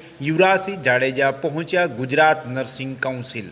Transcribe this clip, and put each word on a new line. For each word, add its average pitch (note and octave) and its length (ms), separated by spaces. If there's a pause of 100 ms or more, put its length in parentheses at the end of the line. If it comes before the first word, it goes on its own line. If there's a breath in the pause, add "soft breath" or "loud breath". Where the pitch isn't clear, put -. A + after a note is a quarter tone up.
(220 loud breath)
યુવરાજસિંહ F#3 600
જાડેજા C3 480
પહોંચ્યા E3 560
ગુજરાત C#3+ 600
નર્સિંગ C3 540
કાઉન્સિલ. B2 520